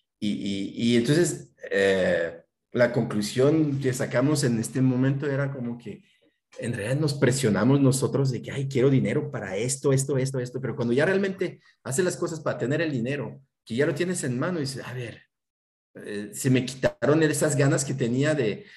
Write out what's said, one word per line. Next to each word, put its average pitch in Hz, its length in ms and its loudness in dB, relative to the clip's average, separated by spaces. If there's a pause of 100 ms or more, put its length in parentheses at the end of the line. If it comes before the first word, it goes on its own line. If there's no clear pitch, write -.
(200)
y, 107 100 -2
y, 101 640 -2
y - 40 6
entonces, 151 540 2 (180)
eh, 90 720 2 (300)
la 120 200 4
conclusión 135 880 2
que 131 120 0
sacamos 139 520 0
en 117 160 2
este 120 200 -4
momento 131 480 2
era 139 240 -2
como 120 260 -6
que - 260 -14 (540)
en 113 160 -6
realidad 117 260 -2
nos 151 140 0
presionamos 110 640 4
nosotros 131 500 2
de 113 120 -6
que, - 100 -10
"Ay, 139 160 -4
quiero 135 220 2
dinero 135 420 2
para 95 240 -6
esto, 127 360 0
esto, 135 260 0
esto, 135 200 -2
esto", 123 220 -6
pero 117 160 -6
cuando 120 180 0
ya 143 120 4
realmente 190 540 -2 (240)
haces 180 200 0
las 175 120 -2
cosas 160 240 -6
para - 180 -4
tener 139 240 -2
el 160 100 -2
dinero, 127 500 -6 (220)
que 110 120 -8
ya 143 100 4
lo 170 80 0
tienes 175 300 -2
en 123 140 -2
mano, 170 220 -2
dices, 131 260 -8
"A - 80 -12
ver, 120 280 -12 (720)
eh, 104 400 -10
se - 160 -2
me 127 160 4
quitaron - 560 0
esas 151 340 0
ganas 143 280 2
que - 100 -6
tenía 135 400 0
de", 110 320 -2 (100)